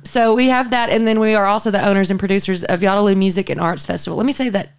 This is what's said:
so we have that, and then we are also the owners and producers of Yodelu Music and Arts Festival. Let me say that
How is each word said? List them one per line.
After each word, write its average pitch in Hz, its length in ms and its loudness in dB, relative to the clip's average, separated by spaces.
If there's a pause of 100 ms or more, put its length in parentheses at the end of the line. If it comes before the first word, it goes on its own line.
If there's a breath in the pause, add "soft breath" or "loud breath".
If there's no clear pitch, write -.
so 226 300 0
we 254 160 2
have 254 220 0
that, 240 180 -2
and 226 180 0
then 220 120 2
we 214 160 2
are 208 100 2
also 208 260 0
the 190 140 0
owners 196 260 2
and 190 80 0
producers 190 440 -2
of 180 180 -2
Yodelu 196 340 2
Music 190 340 0
and 143 100 -4
Arts 170 260 -4
Festival. 170 320 -6
Let 214 80 -2
me 277 80 0
say 254 160 -4
that 196 300 -4